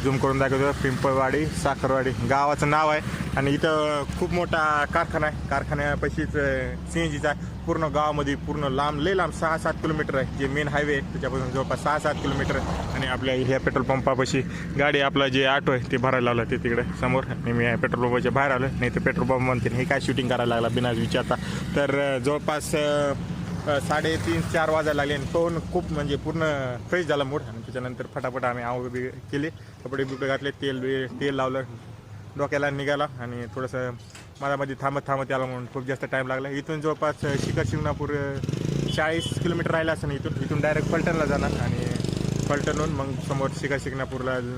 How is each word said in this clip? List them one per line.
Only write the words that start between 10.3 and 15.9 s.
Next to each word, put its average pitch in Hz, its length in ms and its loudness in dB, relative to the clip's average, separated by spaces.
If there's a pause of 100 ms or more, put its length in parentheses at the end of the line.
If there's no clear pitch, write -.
जे 139 80 0
मेन 143 220 0
हायवे 147 240 2
आहे 139 80 2
त्याच्यापासून 131 500 -4
जवळपास 131 320 -2
सहा 151 160 2
सात 147 160 0
किलोमीटर. 139 420 0 (380)
आणि 135 120 -2
आपल्या 127 280 0
ह्या 127 260 2
पेट्रोल 131 240 2
पंपापाशी 131 560 2 (380)
गाडी, 143 220 4
आपला 139 280 4
जे 131 180 4
ऑटो 139 260 4
आहे 123 200 0